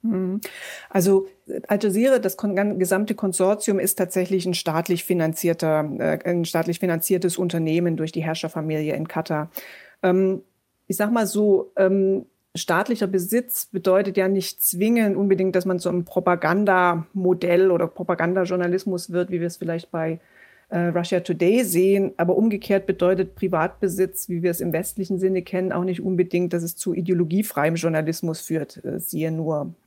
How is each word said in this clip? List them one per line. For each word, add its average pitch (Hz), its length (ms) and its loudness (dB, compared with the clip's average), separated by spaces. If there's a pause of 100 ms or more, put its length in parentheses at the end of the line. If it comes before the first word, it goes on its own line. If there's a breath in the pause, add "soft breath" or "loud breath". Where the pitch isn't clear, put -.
Hm. 190 380 -2 (500 loud breath)
Also, 190 380 4 (400)
Al 208 160 2
Jazeera, 226 360 4
das 190 180 -4
kon-, 202 180 -2
gan-, 202 240 0
gesamte 196 360 0
Konsortium 196 640 0
ist - 160 -2
tatsächlich 185 500 0
ein 180 80 0
staatlich 165 500 -2
finanzierter, 160 880 0 (100)
äh, 156 240 0
ein 175 220 0
staatlich 165 340 -2
finanziertes 175 580 0
Unternehmen 170 600 0
durch 160 160 -4
die 160 100 -4
Herrscherfamilie 156 720 -4
in 160 140 -4
Katar. 160 420 -4 (500 loud breath)
Ähm, 190 400 2 (460)
ich 190 80 -4
sag 214 160 0
mal 226 160 2
so, 208 480 2
ähm, 190 520 2 (280)
staatlicher 196 520 0
Besitz 196 580 -2
bedeutet 190 500 2
ja 190 140 2
nicht 196 340 -2
zwingend 208 540 2
unbedingt, 190 400 2
dass 180 80 0
man 185 140 0
zu 175 100 -4
einem 175 160 -2
Propagandamodell 180 1600 2
oder 170 180 2
Propagandajournalismus 180 1200 -2
wird, 180 200 -2
wie 175 100 -2
wir 175 60 -2
es 170 100 -8
vielleicht 170 340 -6
bei, 165 300 -4 (480 soft breath)
äh, - 80 -4
Russia 175 420 0
Today 180 460 2
sehen. 190 500 4
Aber 180 220 2
umgekehrt 202 480 2
bedeutet 185 500 0
Privatbesitz, 185 920 -2
wie 170 140 -4
wir 175 80 2
es 170 100 -4
im 175 100 -2
westlichen 185 480 -4
Sinne 190 220 0
kennen, 185 320 -4
auch 175 100 0
nicht 180 160 -2
unbedingt, 180 540 0
dass 170 100 -2
es 170 140 -8
zu 180 160 -4
ideologiefreiem 165 840 0
Journalismus 160 640 -2
führt. 160 460 -6
Äh, 143 160 -6
siehe 160 320 -4
nur 160 400 -4 (140)